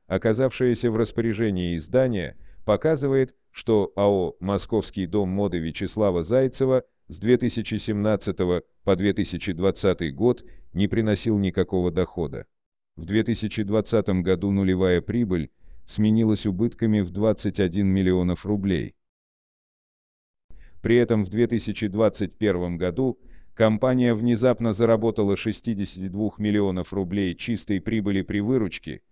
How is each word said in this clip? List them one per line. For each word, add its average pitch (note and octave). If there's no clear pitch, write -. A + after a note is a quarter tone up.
оказавшаяся A#2+
в G#2+
распоряжении G#2
издания, G2
показывает, C3+
что G#2
А G2+
О F#2+
«Московский G2
дом F#2+
моды» F#2+
Вячеслава F2
Зайцева C3
с D#2+
две A2+
тысячи A#2
семнадцатого G2+
по G2
две F#2+
тысячи F2+
двадцатый F2
год A2
не G2
приносил G#2+
никакого F#2
дохода. D#2
В E2
две G#2
тысячи G#2+
двадцатом G2+
году F#2
нулевая F#2
прибыль F#2+
сменилась G#2+
убытками G#2+
в F2+
двадцать G2+
один G2
миллионов F2+
рублей. F#2+
При A2+
этом A2+
в F2+
две A2+
тысячи A2
двадцать G2+
первом F2+
году F2+
компания A#2+
внезапно A#2
заработала A2
шестидесяти G2
двух G2+
миллионов G2+
рублей F#2+
чистой G2+
прибыли G2+
при G2
выручке G#2